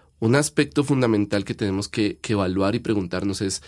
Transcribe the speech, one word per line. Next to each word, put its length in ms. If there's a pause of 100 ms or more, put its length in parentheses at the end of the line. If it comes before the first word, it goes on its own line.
(180)
un 160
aspecto 480
fundamental 640
que 100
tenemos 340
que, 320
que 120
evaluar 420
y 60
preguntarnos 600
es, 280